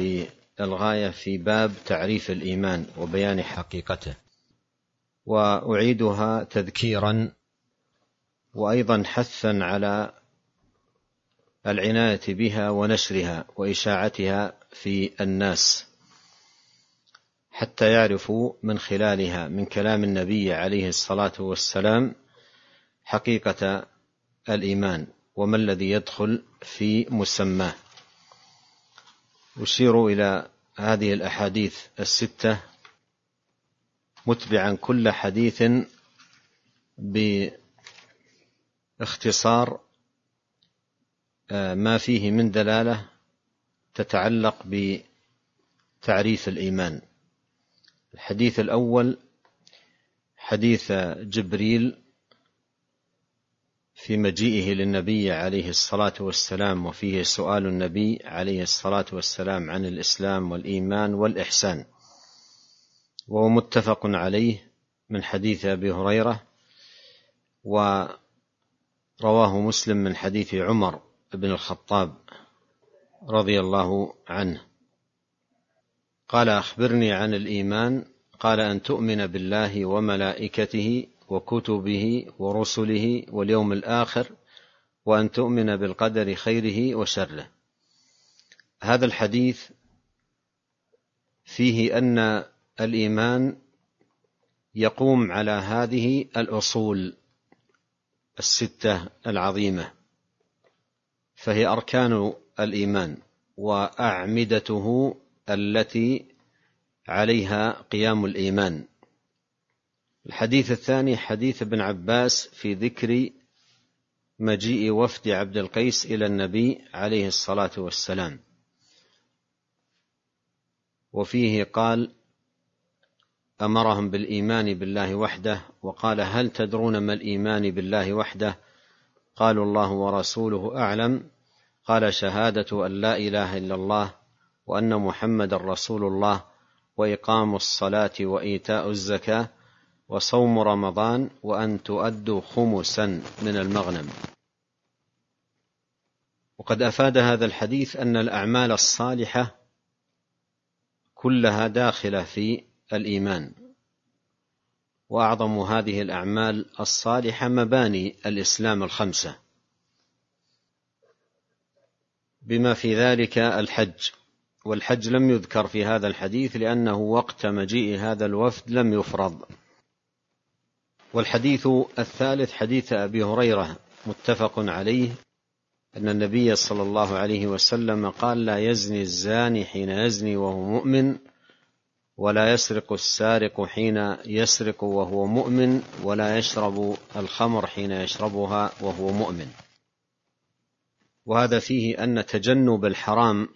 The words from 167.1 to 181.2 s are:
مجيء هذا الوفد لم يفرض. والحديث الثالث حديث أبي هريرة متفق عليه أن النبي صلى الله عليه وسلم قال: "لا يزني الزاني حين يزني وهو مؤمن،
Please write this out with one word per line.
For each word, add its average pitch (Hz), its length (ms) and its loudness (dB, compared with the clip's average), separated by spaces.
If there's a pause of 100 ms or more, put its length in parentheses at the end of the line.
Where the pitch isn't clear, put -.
مجيء 104 540 -2
هذا 107 260 -2
الوفد 117 460 -2
لم 120 220 2
يفرض. 98 520 -2 (1700)
والحديث 120 540 2 (320)
الثالث 135 520 0
حديث 123 420 -2
أبي 104 300 0
هريرة 104 520 2 (300)
متفق 110 540 -2
عليه 107 500 0 (880)
أن 104 120 -2
النبي 104 460 4
صلى 104 260 0
الله 101 360 0
عليه 104 300 0
وسلم 107 640 0
قال: 117 360 -2
"لا 107 260 0
يزني 104 300 -2
الزاني 104 640 0
حين 98 240 -6
يزني 104 480 0
وهو 95 260 -2
مؤمن، 131 540 2 (1000)